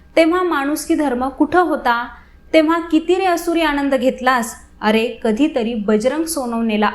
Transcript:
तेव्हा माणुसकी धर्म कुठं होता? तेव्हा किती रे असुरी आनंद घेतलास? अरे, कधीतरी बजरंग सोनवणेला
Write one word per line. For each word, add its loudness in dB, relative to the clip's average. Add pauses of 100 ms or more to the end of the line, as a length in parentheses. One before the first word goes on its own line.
(160)
तेव्हा 4
माणुसकी -2
धर्म 0
कुठं 0
होता? -2 (440)
तेव्हा 4
किती 0
रे 0
असुरी 0
आनंद 0
घेतलास? 0 (260)
अरे, 0
कधीतरी 0
बजरंग 0
सोनवणेला -2